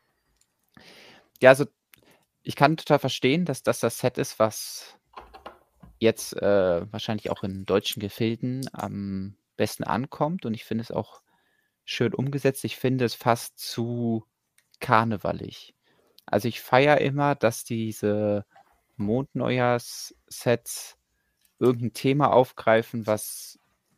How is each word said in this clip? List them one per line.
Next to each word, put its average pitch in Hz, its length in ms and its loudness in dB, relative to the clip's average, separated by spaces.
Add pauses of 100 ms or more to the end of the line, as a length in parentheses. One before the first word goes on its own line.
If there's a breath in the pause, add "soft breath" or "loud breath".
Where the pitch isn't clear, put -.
(1400 loud breath)
Ja, 127 80 10
also 135 160 6 (800 soft breath)
ich - 120 -8
kann 151 220 4
total 143 220 2
verstehen, 139 460 0
dass 147 180 -6
das 117 160 0
das - 200 -2
Set - 180 -2
ist, - 220 -4
was - 580 -4 (1040)
jetzt, - 380 0
äh, 95 540 0
wahrscheinlich 107 380 -6
auch - 140 -6
in 95 220 -8
deutschen 101 340 0
Gefilden 117 760 -4
am 101 600 -8 (220)
besten - 260 -2
ankommt. 147 640 -4
Und 113 80 -2
ich 110 120 -10
finde 110 160 -4
es 117 100 -10
auch - 300 -8 (640)
schön - 280 -2
umgesetzt. 135 520 0
Ich - 120 -8
finde 127 280 0
es 110 100 -2
fast - 440 0
zu 117 640 -4 (540)
karnevalig. 110 960 0 (500 soft breath)
Also 107 220 0
ich - 140 -6
feier 143 380 4
immer, 143 360 0
dass - 280 0
diese 104 840 -2 (520 soft breath)
Mondneujahrssets 123 2000 -2 (640)
irgendein 120 340 2
Thema 135 400 2
aufgreifen, 113 760 4
was - 520 -4 (380)